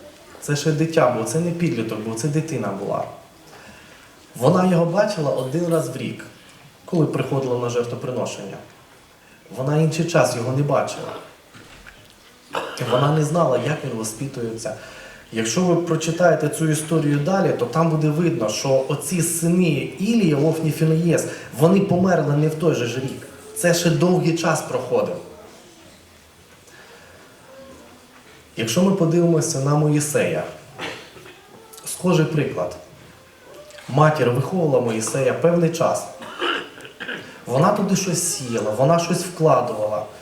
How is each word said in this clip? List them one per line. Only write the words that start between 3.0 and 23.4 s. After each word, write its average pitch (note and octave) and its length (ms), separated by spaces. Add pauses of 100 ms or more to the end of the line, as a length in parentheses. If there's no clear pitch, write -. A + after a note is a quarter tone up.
Вона F3+ 300
його E3+ 200
бачила E3+ 460
один C3 360
раз D#3 220
в - 80
рік, - 280 (600)
коли D#3+ 200
приходила C3 540
на A#2+ 100
жертвоприношення. A#2 880 (1000)
Вона D3 240
інший D#3+ 240
час B2 300
його A#2+ 220
не D3 60
бачила. C3+ 480 (1800)
Вона C3+ 200
не D#3 120
знала, D3+ 340
як C3 280
він A#2+ 120
воспитується. A2+ 800 (560)
Якщо A2 300
ви F3+ 140
прочитаєте D#3+ 720
цю D#3 200
історію D3 480
далі, D#3 420
то A#2+ 60
там D#3+ 240
буде D3+ 200
видно, D3+ 400
що C3+ 380
оці D#3+ 340
сини E3 800
Ілії, G3 360
Офні, D#3 360
Фінеєс, D#3+ 540 (340)
вони F3+ 200
померли E3+ 580
не D3+ 100
в D#3 80
той - 200
же A#2+ 100
ж A#2 140
рік. C3 280 (300)